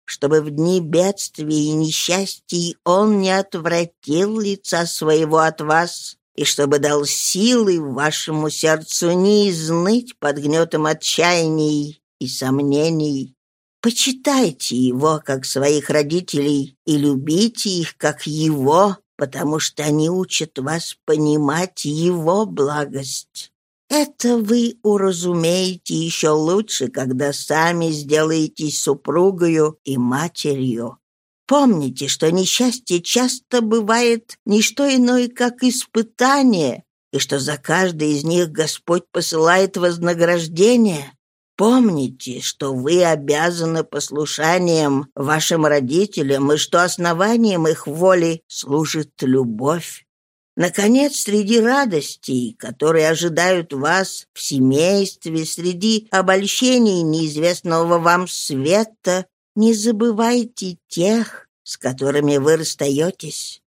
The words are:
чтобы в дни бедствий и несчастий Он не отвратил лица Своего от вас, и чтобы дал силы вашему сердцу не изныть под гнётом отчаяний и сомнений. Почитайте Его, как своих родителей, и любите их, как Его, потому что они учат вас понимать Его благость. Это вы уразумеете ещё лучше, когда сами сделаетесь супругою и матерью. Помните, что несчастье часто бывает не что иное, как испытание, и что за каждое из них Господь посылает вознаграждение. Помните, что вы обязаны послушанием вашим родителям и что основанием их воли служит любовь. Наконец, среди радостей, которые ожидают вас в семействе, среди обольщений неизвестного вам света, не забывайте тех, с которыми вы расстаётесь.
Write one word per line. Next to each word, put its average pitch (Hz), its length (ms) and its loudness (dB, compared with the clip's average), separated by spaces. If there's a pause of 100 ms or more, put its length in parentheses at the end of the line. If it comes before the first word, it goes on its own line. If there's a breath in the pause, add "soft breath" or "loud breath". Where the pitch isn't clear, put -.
чтобы 151 380 0
в 151 80 -6
дни 170 320 0
бедствий 156 840 -2
и 156 40 -2
несчастий 170 1120 -4
Он 202 380 2
не 190 100 0
отвратил 175 1080 -2
лица 196 440 -4
Своего 156 520 0
от 160 240 2
вас, 160 560 -2 (180)
и 143 80 -4
чтобы 143 360 2
дал 147 260 0
силы 202 760 2
вашему 151 680 -2
сердцу 160 640 0
не 202 360 4
изныть 175 680 -2
под 147 180 -2
гнётом 156 500 0
отчаяний 156 1120 0 (180)
и 127 80 -8
сомнений. 143 1080 -2 (460)
Почитайте 254 960 0
Его, 131 480 2
как 135 220 -4
своих 143 440 0
родителей, 147 840 -2 (100)
и 151 120 0
любите 156 720 0
их, 175 260 -6
как 151 320 -4
Его, 156 680 2 (200)
потому 147 420 -4
что - 240 -6
они 156 260 2
учат 180 480 -4
вас 151 380 -6 (100)
понимать 151 800 0
Его 170 600 0
благость. 143 1040 -6 (360)
Это 277 500 0
вы 233 440 0
уразумеете 180 1120 0
ещё 160 420 0
лучше, 160 520 -2
когда 131 440 -4
сами 165 600 0
сделаетесь 156 880 -2
супругою 160 1040 0
и 135 120 -4
матерью. 127 1040 -2 (480)
Помните, 160 600 2
что 160 240 0
несчастье 185 680 0
часто 247 640 -2
бывает 226 840 0
не 214 200 2
что 285 280 -2
иное, 247 360 4
как 247 340 -4
испытание, 247 1200 2 (300)
и 139 60 0
что 143 200 -2
за 139 180 -6
каждое 160 520 0
из 147 140 -2
них 170 280 0
Господь 170 600 -2
посылает 175 640 2
вознаграждение. 170 1400 2 (440)
Помните, 160 840 0
что 135 320 -6
вы 151 300 2
обязаны 160 800 0
послушанием 151 1300 0
вашим 156 540 0
родителям 143 840 0
и 156 40 2
что 175 260 2
основанием 180 840 2
их - 180 -2
воли 165 640 2
служит 151 640 -4 (100)
любовь. 131 840 -2 (480)
Наконец, 240 600 2
среди 214 420 0
радостей, 175 960 -2
которые 156 520 2
ожидают 170 640 0
вас 165 600 -2
в - 80 -14
семействе, 160 1040 0
среди 185 640 -2
обольщений 196 920 2
неизвестного 165 960 0
вам 175 280 2
света, 180 1000 -2 (280)
не 226 200 4
забывайте 226 1120 -2
тех, 214 600 -2 (160)
с - 140 -14
которыми 139 600 0
вы 156 200 4
расстаётесь. 151 1040 -4 (140)